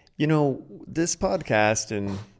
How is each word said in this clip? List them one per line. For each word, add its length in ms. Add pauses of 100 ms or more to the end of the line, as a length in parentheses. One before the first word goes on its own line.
(160)
you 100
know, 380 (220)
this 280
podcast 800
and 240 (220)